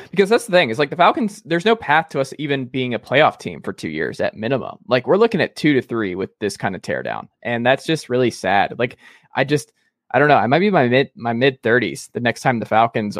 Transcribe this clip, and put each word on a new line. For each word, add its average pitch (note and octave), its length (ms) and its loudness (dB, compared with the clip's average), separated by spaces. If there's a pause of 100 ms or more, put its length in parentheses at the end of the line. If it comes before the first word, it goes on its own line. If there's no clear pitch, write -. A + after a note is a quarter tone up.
(100)
Because F#3+ 200 2
that's - 160 2
the G3 60 -4
thing, F3 180 4
is, A2+ 80 -4
like, C#3+ 100 0
the D3+ 80 -10
Falcons, G#3 480 2
there's E3+ 220 -2
no A3+ 100 4
path D#3+ 320 0
to C#3+ 120 -4
us C3+ 180 -4
even C#3+ 260 -4
being B2 300 -4
a G#2+ 40 -4
playoff C3 400 2
team E2+ 220 -12
for G2 140 -10
two - 160 -8
years D2+ 280 -4
at - 160 -2
minimum. A2+ 440 -6 (100)
Like, B2 180 0
we're E3 120 2
looking G#3+ 240 2
at - 140 -4
two D3+ 180 2
to A#2+ 80 2
three G#2+ 320 -4
with F#2+ 240 -6
this G2+ 180 -4
kind G2+ 180 -4
of E2+ 60 -10
teardown. B1 480 -6 (140)
And A#2+ 240 -2
that's C3+ 180 2
just - 240 -4
really B2 220 0
sad. F#2+ 480 -2
Like, B2+ 180 -4 (400)
I C3+ 80 0
just, C#3+ 300 -4 (380)
I B2 60 2
don't D3 100 4
know. C#3 80 6
I G#2 100 2
might D3 140 2
be G#3 100 2
my C#3+ 180 2
mid, C3 260 2
my A#2 200 -4
mid C3 280 0
thirties A2+ 520 0
the A#2 60 -6
next A#2+ 200 -2
time A#2+ 200 0
the G#2 40 -4
Falcons G#2+ 560 0